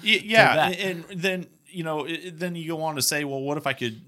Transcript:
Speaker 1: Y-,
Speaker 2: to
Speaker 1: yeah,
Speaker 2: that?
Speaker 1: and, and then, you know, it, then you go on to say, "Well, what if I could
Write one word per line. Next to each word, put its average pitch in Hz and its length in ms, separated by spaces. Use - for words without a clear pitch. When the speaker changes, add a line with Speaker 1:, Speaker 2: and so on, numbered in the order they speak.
Speaker 1:
Y-, 208 160
Speaker 2:
to - 80
Speaker 1:
yeah, 208 280
Speaker 2:
that? 170 240
Speaker 1:
and, 180 300
and 185 120
then, 185 260
you 175 140
know, 151 220
it, 165 340
then 175 160
you 160 140
go 160 140
on 156 120
to 135 60
say, 147 240
"Well, 139 160
what 143 160
if 147 100
I 135 60
could 117 340